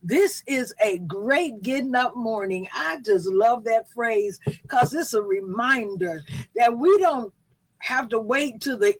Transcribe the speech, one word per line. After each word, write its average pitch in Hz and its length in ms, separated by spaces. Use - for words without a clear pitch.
This 277 440
is 262 360
a 196 160
great 214 640
getting 254 320
up 247 200
morning. 202 600
I - 280
just 196 240
love 220 380
that 226 240
phrase 214 500
'cause 247 240
it's 311 220
a 208 80
reminder 196 1000
that 240 220
we 359 220
don't 269 340
have 254 320
to 226 100
wait 240 400
to 269 160
the 202 240